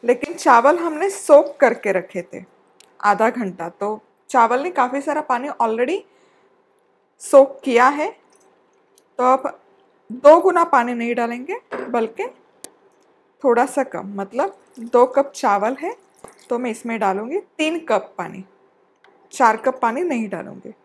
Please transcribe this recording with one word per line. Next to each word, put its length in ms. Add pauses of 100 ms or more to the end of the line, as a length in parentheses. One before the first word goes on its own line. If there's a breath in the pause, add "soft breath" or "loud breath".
लेकिन 300
चावल 440
हमने 320
सोक 500
करके 320
रखे 320
थे 180 (600)
आधा 280
घंटा, 380
तो 320 (300)
चावल 320
ने 100
काफ़ी 280
सारा 220
पानी 280
already 480 (1200 soft breath)
सोक 420
किया 260
है। 180 (1080)
तो 80
अब 320 (520)
दो 300
गुना 260
पानी 280
नहीं 200
डालेंगे, 420 (160)
बल्कि 540 (1160)
थोड़ा 220
सा 180
कम, 300
मतलब 440 (220)
दो 280
कप 260
चावल 460
है 160 (520)
तो 100
मैं 120
इसमें 280
डालूँगी 400 (200)
तीन 280
कप 320
पानी, 260 (880)
चार 240
कप 260
पानी 200
नहीं 260
डालूँगी। 440 (120)